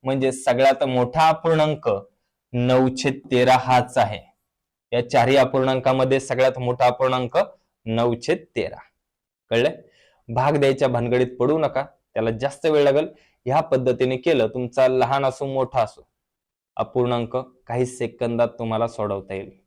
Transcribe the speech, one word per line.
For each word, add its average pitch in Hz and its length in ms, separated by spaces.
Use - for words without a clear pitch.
म्हणजे 135 300
सगळ्यात 135 520
मोठा 127 440
अपूर्णांक 156 600
नऊ 127 440
छेद 139 240
तेरा 123 220
हाच 127 460
आहे. 107 220
या 120 180
चारही 131 260
अपूर्णांकामध्ये 131 840
सगळ्यात 131 380
मोठा 123 280
अपूर्णांक 127 520
नऊ 117 300
छेद - 180
तेरा. 101 200
कळले? 120 180
भाग 127 240
द्यायच्या 139 360
भानगडीत 123 520
पडू 143 180
नका, 139 280
त्याला 113 160
जास्त 135 360
वेळ 151 160
लागेल. 143 260
ह्या 135 160
पद्धतीने 131 560
केलं, 127 320
तुमचा 127 400
लहान 131 360
असो 135 220
मोठा 131 340
असो, - 300
अपूर्णांक 120 600
काही 127 500
सेकंदात 117 640
तुम्हाला 113 400
सोडवता 101 460
येईल. 95 160